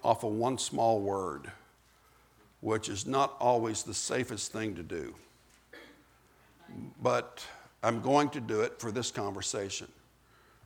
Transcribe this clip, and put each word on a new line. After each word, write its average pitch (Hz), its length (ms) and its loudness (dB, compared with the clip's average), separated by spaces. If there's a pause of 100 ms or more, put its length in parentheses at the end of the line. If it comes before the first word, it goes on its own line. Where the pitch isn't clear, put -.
off 113 180 4
of 107 100 0
one 117 260 0
small 113 420 4
word, 95 500 -2 (1080)
which 110 300 0
is 101 160 -4
not 135 340 2
always 117 440 2
the 107 100 -8
safest - 580 -2
thing 110 220 -2
to 87 80 -10
do. 78 320 -6 (1900)
But 120 420 0 (400)
I'm 113 200 2
going 143 280 6
to 143 100 -6
do 110 200 0
it 123 180 0
for 113 140 -4
this 117 180 -2
conversation. 101 800 -4 (760)